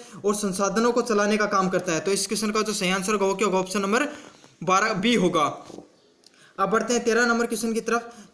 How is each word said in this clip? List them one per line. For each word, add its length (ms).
और 100
संसाधनों 560
को 100
चलाने 360
का 80
काम 240
करता 240
है। 60
तो 120
इस 160
क्वेश्चन 240
का 100
जो 120
सही 180
आंसर 220
होगा, 120
वो 100
क्या 100
होगा? 140
ऑप्शन 220
नंबर 260
बारह 300
बी 220
होगा। 280
अब 100
बढ़ते 240
हैं 100
तेरह 220
नंबर 200
क्वेश्चन 280
की 80
तरफ। 320